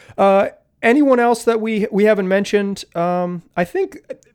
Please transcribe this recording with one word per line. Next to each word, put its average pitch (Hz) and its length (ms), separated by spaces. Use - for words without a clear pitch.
Uh, 196 300
anyone 262 380
else 240 240
that 226 160
we, 214 320
we 190 100
haven't 208 240
mentioned? 196 580
Um, 175 460
I 180 80
think, 381 340